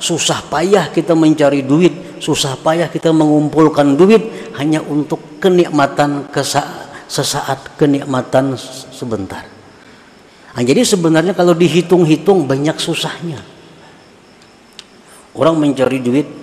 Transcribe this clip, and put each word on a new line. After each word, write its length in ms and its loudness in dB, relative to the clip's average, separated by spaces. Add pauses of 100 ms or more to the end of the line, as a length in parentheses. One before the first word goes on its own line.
Susah 480 -4
payah 400 0
kita 240 0
mencari 480 4
duit, 560 0
susah 400 -4
payah 320 -2
kita 240 0
mengumpulkan 800 2
duit 640 2
hanya 240 -2
untuk 560 -6
kenikmatan 880 0
kesa-, 640 -4 (160)
sesaat, 720 -6
kenikmatan 800 0
s-, 320 -16
sebentar. 560 -10 (1040)
Nah, 120 -6
jadi 200 2
sebenarnya 480 2
kalau 240 2
dihitung-hitung 880 2
banyak 320 -2
susahnya. 640 -8 (2000)
Orang 160 2
mencari 480 0
duit 240 0 (160)